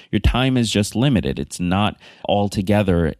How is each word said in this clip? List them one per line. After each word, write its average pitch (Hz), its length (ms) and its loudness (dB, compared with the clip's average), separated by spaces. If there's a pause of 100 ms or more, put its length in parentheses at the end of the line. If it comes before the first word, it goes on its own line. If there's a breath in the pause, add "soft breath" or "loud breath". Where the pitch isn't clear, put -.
(100)
Your 104 100 0
time 127 360 2
is 117 140 2
just 104 260 0
limited. 107 420 0
It's - 220 -10
not 90 400 0 (240 loud breath)
all 101 240 0
together 95 720 0